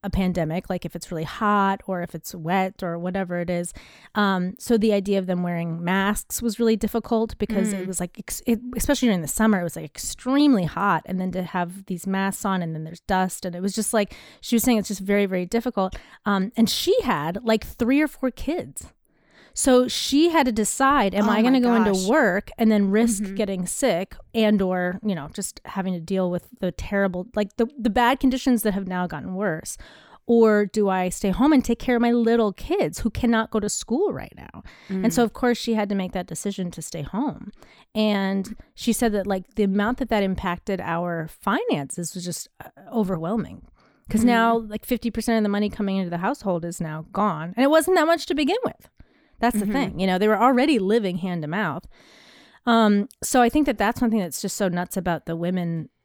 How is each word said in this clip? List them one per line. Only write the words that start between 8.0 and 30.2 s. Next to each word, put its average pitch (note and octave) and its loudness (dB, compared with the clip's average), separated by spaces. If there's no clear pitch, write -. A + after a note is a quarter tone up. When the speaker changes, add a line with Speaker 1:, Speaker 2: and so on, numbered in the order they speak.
Speaker 1:
ex-, - -12
it, A3+ 2
especially C4 2
during F3+ 2
the D3 -6
summer, G#3+ 2
it F3 -2
was, E3 -6
like, D#3+ -10
extremely C4 2
hot. E3+ 0
And F#3 -4
then F#3 -2
to F3+ -4
have F3+ -6
these F3+ -6
masks G3 -2
on F#3+ 0
and E3 -4
then D#3+ -8
there's E3 -14
dust. F#3 0
And F3 -6
it F3+ -8
was F#3+ -2
just, - -4
like, G#3 0
she - -2
was A3 2
saying A#3+ 4
it's G3+ -2
just G3+ -8
very, G3+ 2
very F3+ -4
difficult. A3 -2
Um, G3+ 0
and A3+ 4
she - 0
had, F3 -2
like, A3 0
three C4 0
or D4+ 2
four - -4
kids. - -8
So B3+ 4
she D4 2
had D#4 4
to B3 2
decide, G#3+ 2
am G#3 2
Speaker 2:
Oh G#3+ 2
Speaker 1:
I A3 4
gonna B3+ 4
Speaker 2:
my - -
Speaker 1:
go A#3+ 4
into G#3+ 4
Speaker 2:
gosh. F#3 0
Speaker 1:
work G#3 2
and A3 4
then G3+ 4
risk G#3+ 2
Speaker 2:
Mm-hmm. G3 -8
Speaker 1:
getting G3 -4
sick G3 -2
and G#3+ 4
or, F#3 0
you G#3 -2
know, C#3+ -10
just - -10
having F#3+ -4
to F3 -6
deal F3+ -2
with F3 -4
the F3+ -2
terrible, G3 -2
like, G#3 -2
the, A3+ 2
the G#3+ 0
bad A#3+ 2
conditions B3+ 2
that G3+ 0
have G3 -4
now F3+ -2
gotten F#3 -8
worse? F#3 -4